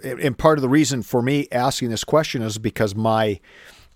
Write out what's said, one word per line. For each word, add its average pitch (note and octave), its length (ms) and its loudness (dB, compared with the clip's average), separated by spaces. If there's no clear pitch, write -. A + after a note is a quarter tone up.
and, C3 160 -8
and C3 180 -2
part D#3 200 4
of C#3 40 -2
the C3 60 0
reason C3+ 340 2
for B2 200 0
me C#3+ 280 0
asking B2 420 -2
this A2 120 -4
question D3 380 0
is A2 160 -4
because G#2+ 360 -2
my, A2 460 0